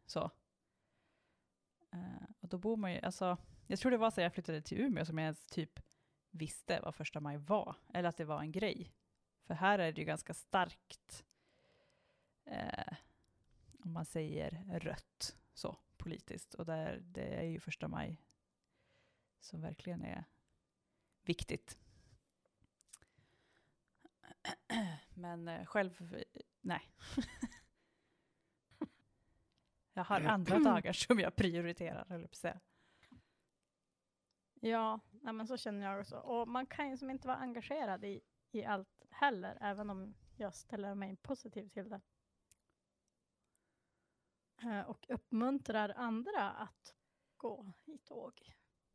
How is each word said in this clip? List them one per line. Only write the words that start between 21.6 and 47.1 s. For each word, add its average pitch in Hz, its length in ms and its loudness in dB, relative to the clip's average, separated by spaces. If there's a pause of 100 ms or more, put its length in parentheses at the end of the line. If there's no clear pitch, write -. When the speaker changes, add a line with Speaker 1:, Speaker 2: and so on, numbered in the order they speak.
Speaker 1:
<clears throat> 190 460 0
Men, 170 340 -6
eh, 165 180 -4
själv, 180 480 2
eh, - 80 -4 (380)
nej. - 320 -2 (240)
<laughs> - 340 -2 (2500)
Jag 180 120 0
har 196 160 4
andra 190 380 6
Speaker 2:
<clears throat> 311 140 12
Speaker 1:
dagar 175 200 6
som - 260 6
jag 165 180 4
prioriterar, 170 720 2
höll 175 120 -6
jag 170 100 -10
på - 40 -20
att - 20 -14
säga. 180 240 -4 (2000)
Speaker 2:
Ja, 226 360 4 (100)
nej, 226 220 -6
men 220 140 -4
så 247 100 -2
känner 202 340 -2
jag 196 100 -2
också. - 160 -8
Och 233 320 0
man 254 180 -2
kan 285 240 -2
ju 262 60 -4
som 262 140 -6
inte 262 180 -6
vara 254 80 2
engagerad 240 680 -2
i, 202 160 -4 (300)
i 214 140 -2
allt 196 460 -4
heller, 202 500 2
även 208 300 -4
om 196 240 -8 (220)
jag 202 180 -6
ställer 202 400 -6
mig 190 220 -6
positiv 220 520 -8
till 202 200 -8
det. 208 120 -10 (2500)
Eh, 220 180 -2
och - 280 -8
uppmuntrar 233 880 2
andra 247 540 0
att - 440 -12 (420)